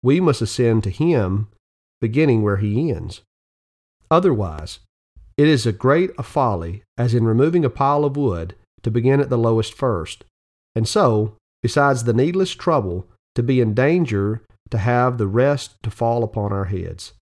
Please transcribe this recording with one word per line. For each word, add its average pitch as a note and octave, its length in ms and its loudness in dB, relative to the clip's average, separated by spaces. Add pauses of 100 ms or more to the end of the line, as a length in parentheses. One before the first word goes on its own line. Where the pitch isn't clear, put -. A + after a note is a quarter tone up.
We C#3 200 2
must D#3 220 0
ascend A2+ 420 0
to G2 60 -4
him, G#2+ 580 0 (520)
beginning A#2+ 420 2
where G2+ 160 0
he A2 340 -2
ends. D#2+ 300 -10 (880)
Otherwise, G#2 680 0 (580)
it D3 120 4
is B2 180 2
a A2+ 60 0
great D3 440 0
a - 60 -10
folly, G2 640 -2 (120)
as A#2+ 180 0
in A2+ 100 2
removing C#3+ 400 2
a B2+ 60 2
pile D3 340 0
of C#3 120 -2
wood, F#2 380 -4 (300)
to A#2 80 -2
begin B2 260 2
at C#3 100 0
the B2 100 0
lowest A2+ 360 0
first, G2 500 -4 (520)
and A2+ 100 -2
so, A2 500 2 (260)
besides C3+ 420 2
the A#2 80 0
needless F3 400 0
trouble, G2 560 -2 (260)
to A#2+ 80 -2
be B2+ 180 2
in G#2+ 140 2
danger A#2 720 0 (260)
to A#2 80 -2
have B2 400 0
the G#2+ 80 0
rest B2+ 560 -2
to A2+ 80 -6
fall A#2 320 -2
upon G#2 300 -4
our G2 140 -4
heads F2 560 -8